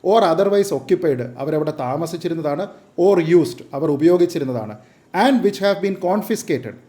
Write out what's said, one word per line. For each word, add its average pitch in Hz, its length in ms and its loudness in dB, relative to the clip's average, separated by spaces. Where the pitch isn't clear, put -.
or 226 100 6
otherwise 196 440 2
occupied, 151 460 0
അവരവിടെ 156 300 -2
താമസിച്ചിരുന്നതാണ്, 165 760 -4
or 196 100 6
used, 139 200 0
അവർ 151 180 -2
ഉപയോഗിച്ചിരുന്നതാണ്, 147 800 0
and 269 120 4
which 202 200 0
have 202 200 2
been 196 200 -2
confiscated 185 720 -4